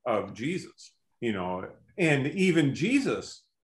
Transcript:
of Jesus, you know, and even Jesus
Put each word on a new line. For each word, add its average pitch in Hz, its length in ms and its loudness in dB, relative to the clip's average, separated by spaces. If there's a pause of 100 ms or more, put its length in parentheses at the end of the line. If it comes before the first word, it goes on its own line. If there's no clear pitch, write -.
of 98 280 -2
Jesus, 147 580 -8 (280)
you 113 140 -2
know, 92 340 -4 (300)
and 147 300 2
even 160 480 4
Jesus 185 680 -2 (360)